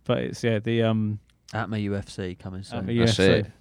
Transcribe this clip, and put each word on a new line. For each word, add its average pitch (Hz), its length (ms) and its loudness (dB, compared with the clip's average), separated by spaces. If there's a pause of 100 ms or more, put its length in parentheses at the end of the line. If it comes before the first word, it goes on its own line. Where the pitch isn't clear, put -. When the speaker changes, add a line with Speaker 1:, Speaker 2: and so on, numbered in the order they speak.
Speaker 1:
But 123 140 0
it's, - 260 -6
yeah, 113 140 2
the, 113 260 0
um, 107 340 0 (360)
Speaker 2:
Atma 107 240 -4
U 101 180 -2
F 98 120 -6
C 92 260 -8
coming 92 280 -12
soon. 117 180 -12
Speaker 1:
Atma 117 140 -4
Speaker 3:
That's 113 240 4
Speaker 1:
U 95 60 6
F 95 60 8
C. 80 100 6
Speaker 3:
it. - 200 -6